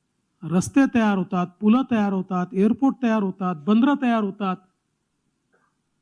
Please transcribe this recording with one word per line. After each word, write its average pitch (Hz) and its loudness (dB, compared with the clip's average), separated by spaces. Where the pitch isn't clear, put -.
रस्ते 180 0
तयार 214 2
होतात, 180 -4
पुलं 220 4
तयार 208 0
होतात, 185 -4
एअरपोर्ट 240 0
तयार 220 0
होतात, 185 -4
बंदरं 220 2
तयार 233 0
होतात, 190 -6